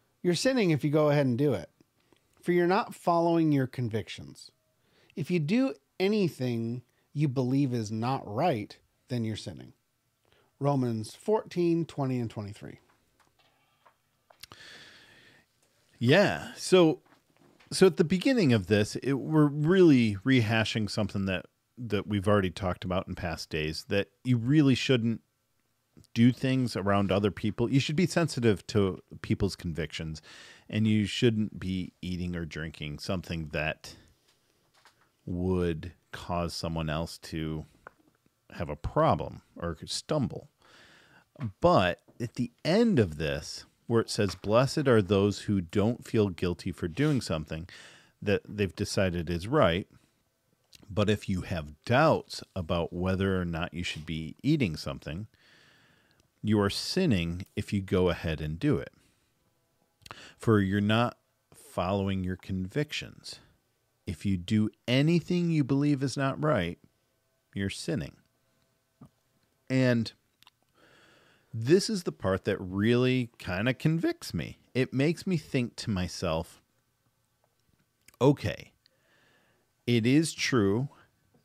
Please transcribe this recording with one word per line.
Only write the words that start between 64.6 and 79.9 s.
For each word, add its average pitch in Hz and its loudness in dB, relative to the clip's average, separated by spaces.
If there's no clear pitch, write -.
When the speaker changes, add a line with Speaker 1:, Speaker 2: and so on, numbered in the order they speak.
Speaker 2:
anything 170 2
you 156 2
believe 139 0
is 135 -4
not 135 -4
right, 98 0
you're 98 -4
sinning. - -8
And 127 2
this 131 2
is 196 -4
the - -6
part 95 -2
that 104 0
really 120 2
kinda 107 -2
convicts 170 -2
me. 73 -6
It 127 0
makes 143 0
me 185 0
think 127 -4
to - -6
myself, 90 -4
"Okay, - 2
it 117 2